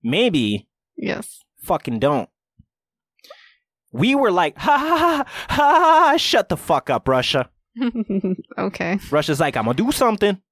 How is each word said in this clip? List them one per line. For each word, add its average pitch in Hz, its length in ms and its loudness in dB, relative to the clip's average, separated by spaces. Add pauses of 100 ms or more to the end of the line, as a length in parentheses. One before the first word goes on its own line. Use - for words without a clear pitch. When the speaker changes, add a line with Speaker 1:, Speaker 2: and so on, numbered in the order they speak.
Speaker 1:
Maybe 127 640 0 (280)
Speaker 2:
Yes. - 440 -8 (240)
Speaker 1:
fucking 131 340 -4
don't." 135 300 0 (1600)
We 202 220 0
were 269 160 2
like, 180 280 0
"Ha, 285 200 2
ha, 311 180 0
ha, 320 280 0 (240)
ha, 311 640 4
ha, 311 40 2
shut - 320 0
the 165 80 -2
fuck 143 340 -2
up, 123 180 0
Russia." 131 420 0 (260)
Speaker 2:
<laughs> 233 40 -10 (760)
Okay. 185 400 -4 (120)
Speaker 1:
Russia's 147 300 0
like, 143 160 -2
"I'm 110 80 -2
gonna 117 120 0
do 226 140 -2
something." 208 500 0 (120)